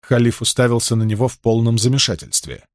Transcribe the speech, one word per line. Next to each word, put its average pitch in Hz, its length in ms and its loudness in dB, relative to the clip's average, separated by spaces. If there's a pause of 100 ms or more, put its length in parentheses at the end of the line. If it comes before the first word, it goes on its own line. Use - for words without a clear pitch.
Халиф 120 380 0
уставился 120 540 0
на 110 80 2
него 110 240 0
в - 120 -6
полном 113 400 2
замешательстве. 110 960 -2